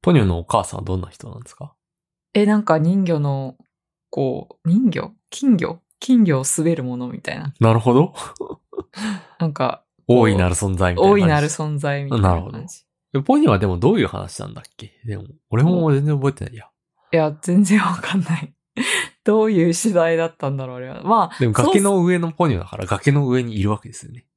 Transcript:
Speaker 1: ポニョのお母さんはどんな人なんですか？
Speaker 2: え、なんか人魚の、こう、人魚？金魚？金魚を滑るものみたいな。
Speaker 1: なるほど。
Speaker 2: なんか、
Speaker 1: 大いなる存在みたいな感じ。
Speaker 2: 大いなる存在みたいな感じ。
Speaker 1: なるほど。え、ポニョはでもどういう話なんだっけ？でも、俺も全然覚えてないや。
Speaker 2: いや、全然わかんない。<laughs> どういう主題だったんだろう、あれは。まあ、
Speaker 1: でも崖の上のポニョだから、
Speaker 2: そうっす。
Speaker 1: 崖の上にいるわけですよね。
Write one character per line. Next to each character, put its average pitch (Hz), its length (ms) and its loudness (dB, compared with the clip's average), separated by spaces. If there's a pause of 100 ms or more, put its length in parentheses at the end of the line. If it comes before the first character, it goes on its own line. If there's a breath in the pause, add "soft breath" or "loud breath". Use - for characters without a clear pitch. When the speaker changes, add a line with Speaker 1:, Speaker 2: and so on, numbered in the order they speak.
Speaker 1:
ポ 175 80 4
ニ 156 80 6
ョ 107 60 2
の 87 120 0
お 85 80 -8
母 107 180 0
さ - 140 -10
ん 92 40 -10
は - 40 -12
ど 90 100 -4
ん 92 60 -4
な 90 80 -12
人 - 220 -20
な - 60 -18
ん 120 40 -18
で 127 80 -20
す - 60 -20
か？ - 180 -18 (600)
Speaker 2:
え、 208 100 4
な 208 120 4
ん 208 60 0
か 165 140 4
人 180 260 2
魚 170 160 0
の、 135 380 -4 (540)
こ - 520 -6
う、 165 60 -2
人 214 220 4
魚？ - 220 -8 (180)
金 254 260 2
魚？ 170 220 -4 (200)
金 247 240 4
魚 143 180 2
を - 40 -8
滑 165 300 0
る 147 80 -6
も 123 140 -6
の 123 100 -8
み - 140 -12
た - 120 -8
い - 60 -10
な。 147 200 -10
Speaker 1:
な 113 140 6
る 113 60 4
ほ 123 140 2
ど。 147 200 4 (1300 loud breath)
Speaker 2:
な 170 80 0
ん 147 60 -2
か、 - 300 -4 (240)
Speaker 1:
大 120 200 6
い 104 80 4
な 90 140 2
る 87 60 0
存 95 200 -2
在 90 180 0
み 90 60 -4
た - 80 4
い - 20 6
な - 20 6
感 208 60 4
じ。 190 60 2
Speaker 2:
大 - 20 4
い - 20 -
な 147 140 2
る 147 60 0
存 151 300 -6
在 143 260 -6
み 139 80 -8
た 123 60 -2
い 107 40 2
な 95 80 4
感 90 120 0
じ。 95 100 -12
Speaker 1:
な 110 80 -14
る - 20 -14
ほ 165 60 -16 (460)
ど。 139 60 0
え、 139 40 -4
ポ 262 140 4
ニ 302 100 4
ョ - 20 4
は 104 80 4
で 101 80 0
も 92 120 -2
ど 127 160 2
う 226 60 0
い - 40 2
う 98 40 -2
話 95 340 -10
な 98 60 -12
ん - 60 -16
だ - 80 -18
っ - 20 -20 (120)
け？ 107 160 -18 (140)
で 104 120 -8
も、 98 60 -14 (260)
俺 117 140 2
も 165 300 2
全 139 120 0
然 151 100 0
覚 139 140 -2
え - 40 -4
て - 120 -10
な - 60 -14
い 120 40 -20
や。 107 140 -20 (420)
Speaker 2:
い - 40 -2
や、 151 260 0
全 180 220 2
然 196 160 4
わ 180 160 -2
か 180 220 -6
ん 185 40 0
な 165 160 -4
い。 - 160 -12 (220)
<laughs> - 480 -4
ど 214 220 2
う 220 60 0
い 170 180 4
う 165 40 0
主 208 200 -2
題 165 240 2
だ 165 80 0
っ 165 120 -8
た 143 120 -6
ん 139 80 -4
だ 131 100 -8
ろ 127 60 -14
う、 123 40 -14
あ - 40 -14
れ 127 80 -12
は。 - 140 -14
ま 202 300 2
あ、 - 60 -18
Speaker 1:
で 127 80 2
も 110 60 0
崖 311 260 2
の 196 240 2
上 180 160 2
の 170 120 -4
ポ 175 160 0
ニ 123 80 0
ョ 87 40 -4
だ 90 60 -10
か - 120 -16
ら、 98 100 -8
Speaker 2:
そ 101 80 -2
う - 20 -6
っ - 40 -8
す。 - 40 -4
Speaker 1:
崖 143 60 4
の 143 160 2
上 127 140 2
に 113 180 -6
い 95 40 0
る 101 80 2
わ 104 80 -2
け - 80 -20
で - 60 -18
す - 140 -18
よ - 40 -18
ね。 120 140 -20 (120)